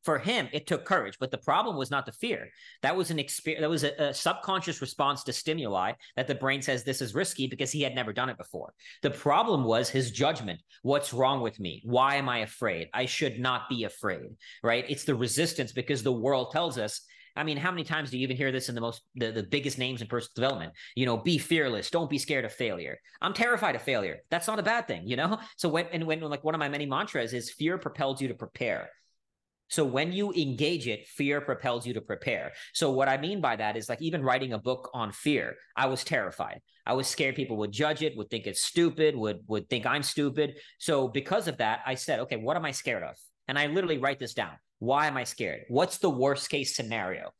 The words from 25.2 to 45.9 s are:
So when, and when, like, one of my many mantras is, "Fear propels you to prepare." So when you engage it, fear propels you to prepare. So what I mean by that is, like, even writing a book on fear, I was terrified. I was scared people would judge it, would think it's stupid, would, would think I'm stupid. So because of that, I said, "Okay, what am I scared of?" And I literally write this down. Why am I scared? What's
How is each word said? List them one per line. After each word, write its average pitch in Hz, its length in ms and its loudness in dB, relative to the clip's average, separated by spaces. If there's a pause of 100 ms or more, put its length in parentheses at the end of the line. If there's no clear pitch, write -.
So 180 100 0
when, 165 240 2
and 165 160 -2
when, 160 140 0
like, 147 240 -4
one 156 100 2
of 160 40 0
my 143 100 2
many 147 160 -2
mantras 135 480 0
is, 120 180 -4
"Fear 170 280 0
propels 135 420 -2
you 131 80 -2
to 113 40 -4
prepare." 98 560 -4 (840)
So 156 140 2
when 139 260 0
you 202 220 0
engage 147 540 0
it, 107 180 -4
fear 143 360 0
propels 120 440 -2
you 123 80 -4
to 110 80 -4
prepare. 98 520 -4 (200)
So 156 160 2
what 135 180 4
I 135 100 4
mean 180 220 -2
by 127 180 2
that 107 200 0
is, 110 100 -8
like, 117 140 -4
even 156 220 -2
writing 131 300 2
a 110 40 -4
book 127 380 -2
on 110 160 -2
fear, - 460 0 (180)
I 131 100 2
was 131 180 -2
terrified. - 580 -4 (260)
I 117 60 2
was 131 120 0
scared 135 300 0
people 127 220 -2
would 104 140 -2
judge 151 300 0
it, 156 160 0
would 107 140 -6
think 113 160 -4
it's 98 160 -2
stupid, 156 520 4
would, 107 300 0
would 107 240 -2
think 117 160 0
I'm 131 160 2
stupid. 143 560 2 (220)
So 139 280 2
because 139 400 0
of 139 100 -4
that, 110 280 0
I 131 80 -2
said, 127 280 -2
"Okay, 123 160 -4
what 117 200 0
am 156 80 -2
I 147 60 -2
scared 117 320 -2
of?" 65 120 -8 (320)
And 139 120 0
I 147 80 4
literally 165 320 2
write 135 180 2
this 123 160 -8
down. 90 200 -2 (260)
Why 135 260 4
am 143 120 0
I 123 60 -2
scared? 92 440 -6
What's 143 320 2